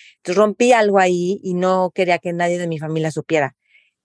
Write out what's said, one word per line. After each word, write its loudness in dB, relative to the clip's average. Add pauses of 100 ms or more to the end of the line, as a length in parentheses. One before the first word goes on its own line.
(180)
Entonces -6
rompí 4
algo 4
ahí 0
y -4
no 0
quería 0
que -8
nadie -2
de -6
mi -4
familia -4
supiera. -2 (480)